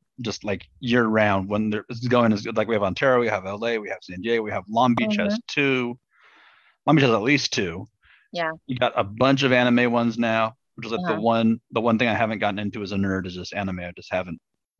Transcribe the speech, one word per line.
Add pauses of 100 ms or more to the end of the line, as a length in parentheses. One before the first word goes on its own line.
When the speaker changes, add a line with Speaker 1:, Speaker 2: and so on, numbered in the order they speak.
(220)
Speaker 1:
just,
like, (120)
year
round
when
they're,
it's
going
as
good.
Like,
we
have
Ontario,
we
have
L
A,
we
have
San
Diego,
we
have
Long
Beach
has
Speaker 2:
Mm-hmm.
Speaker 1:
two. (840)
Long
Beach
has
at
least
two. (440)
Speaker 2:
Yeah. (160)
Speaker 1:
You
got
a
bunch
of
anime
ones
now, (200)
which
is,
like,
Speaker 2:
Uh-huh.
Speaker 1:
the
one, (100)
the
one
thing
I
haven't
gotten
into
as
a
nerd
is
just
anime.
I
just
haven't (380)